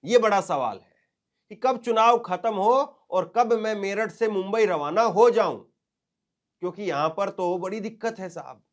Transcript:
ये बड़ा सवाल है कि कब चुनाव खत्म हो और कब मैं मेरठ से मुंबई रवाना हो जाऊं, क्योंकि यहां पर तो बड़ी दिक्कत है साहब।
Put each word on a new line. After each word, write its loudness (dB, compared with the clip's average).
ये 4
बड़ा 4
सवाल -4
है -20
कि -18
कब -2
चुनाव 4
खत्म -4
हो 0
और -2
कब 4
मैं -2
मेरठ -4
से -2
मुंबई 0
रवाना 0
हो 6
जाऊं, 2
क्योंकि -8
यहां -2
पर -4
तो -4
बड़ी -6
दिक्कत -8
है -10
साहब। -16